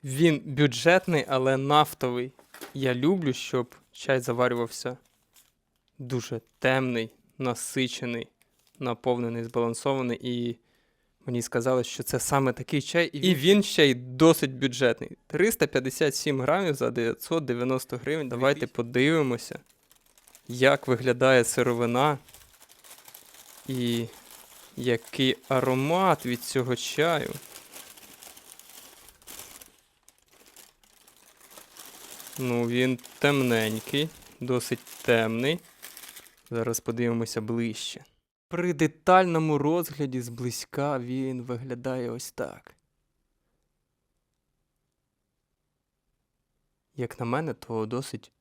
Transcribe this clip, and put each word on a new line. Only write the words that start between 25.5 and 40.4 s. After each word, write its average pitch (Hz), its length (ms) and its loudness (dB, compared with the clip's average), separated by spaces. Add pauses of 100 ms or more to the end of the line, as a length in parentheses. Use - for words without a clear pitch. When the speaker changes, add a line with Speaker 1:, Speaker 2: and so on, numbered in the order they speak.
Speaker 1:
від 120 160 -4
цього 127 340 -2
чаю. - 560 -2 (4000)
Ну, 120 280 0
він 127 320 0 (200)
темненький, 127 920 0 (320)
досить 123 440 -4 (180)
темний. 120 580 0 (880)
Зараз 117 300 -2
подивимося 117 600 -2
ближче. 117 640 -6 (440)
При 175 240 -2
детальному 160 880 4
розгляді 147 600 -2
зблизька 123 800 -6